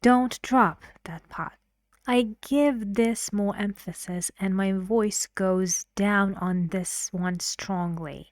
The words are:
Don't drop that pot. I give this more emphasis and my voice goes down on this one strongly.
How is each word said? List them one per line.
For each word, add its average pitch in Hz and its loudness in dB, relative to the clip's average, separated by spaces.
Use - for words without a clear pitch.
Don't 247 4
drop 226 2
that 165 -14
pot. - -10
I 247 2
give 269 2
this 226 0
more 202 0
emphasis 180 -6
and 190 0
my 190 2
voice 208 0
goes 185 0
down 196 2
on 180 0
this - -4
one 180 -4
strongly. 165 -6